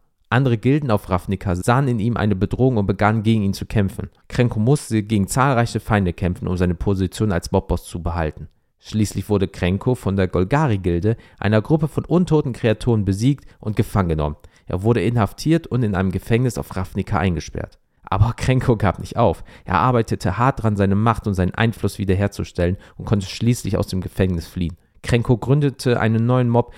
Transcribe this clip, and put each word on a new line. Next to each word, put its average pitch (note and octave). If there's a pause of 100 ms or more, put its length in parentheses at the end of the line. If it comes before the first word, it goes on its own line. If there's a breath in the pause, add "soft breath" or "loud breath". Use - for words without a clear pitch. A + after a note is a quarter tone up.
(280)
Andere A#2+
Gilden C#3
auf G#2
Ravnica F#2
sahen B2
in A#2+
ihm A2
eine G#2
Bedrohung A#2+
und G2+
begannen, G#2
gegen A2
ihn G2
zu -
kämpfen. G2+ (180)
Krenko A#2
musste A2+
gegen G2+
zahlreiche A#2
Feinde G2+
kämpfen, F2+
um F2+
seine F2+
Position G2
als E2+
Mobboss F#2
zu -
behalten. D#2+ (320)
Schließlich G#2
wurde G2
Krenko F#2+
von G2
der F#2+
Golgari-Gilde, F#2+ (220 loud breath)
einer G#2+
Gruppe D#3
von -
untoten D#3
Kreaturen, A2
besiegt G#2+ (140 soft breath)
und G#2+
gefangen G2+
genommen. D2+ (300 soft breath)
Er F2+
wurde A2+
inhaftiert A#2+
und B2
in G#2
einem F#2
Gefängnis A#2
auf -
Ravnica F#2
eingesperrt. - (260)
Aber A2
Krenko B2+
gab G2
nicht -
auf. G2+ (200 loud breath)
Er F#2
arbeitete A2+
hart B2+
daran, G#2+
seine G2
Macht A2
und G#2
seinen F#2
Einfluss A2
wiederherzustellen F#2+ (180 loud breath)
und -
konnte G2+
schließlich -
aus -
dem F#2+
Gefängnis F2
fliehen. E2+ (280)
Krenko A#2+
gründete C3
einen A2+
neuen B2+
Mob A#2